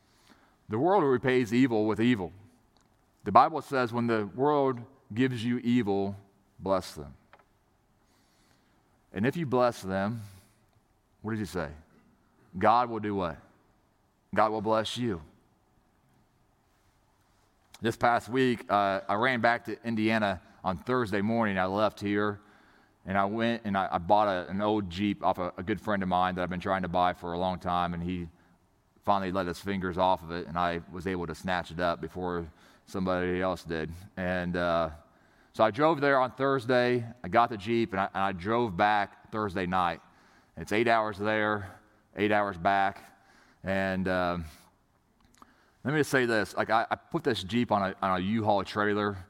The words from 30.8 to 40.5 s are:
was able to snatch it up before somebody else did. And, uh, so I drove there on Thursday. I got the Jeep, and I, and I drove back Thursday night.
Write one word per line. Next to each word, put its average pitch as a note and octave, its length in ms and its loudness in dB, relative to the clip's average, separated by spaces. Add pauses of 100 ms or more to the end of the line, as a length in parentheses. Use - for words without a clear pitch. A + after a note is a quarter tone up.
was E2+ 160 -8
able F2+ 180 -4
to E2 80 -8
snatch F2 380 -6
it E2 80 -10
up F2 200 -2
before F2 460 -6 (400)
somebody F2+ 540 -2
else F#2 240 -4
did. D#2+ 280 -6 (260)
And, F2+ 400 -4
uh, E2+ 320 0 (640)
so A2+ 100 2
I A2 60 4
drove D3 320 2
there C#3 180 4
on B2+ 120 0
Thursday. B2 760 0 (180)
I F2+ 40 -10
got A#2 220 4
the A2+ 80 -8
Jeep, A2 360 0
and F#2+ 60 -2
I, G2 60 2
and G2 180 -4
I G2 80 -2
drove G#2 440 -2
back G#2 560 0
Thursday G2 360 -4
night. F2+ 340 0 (560)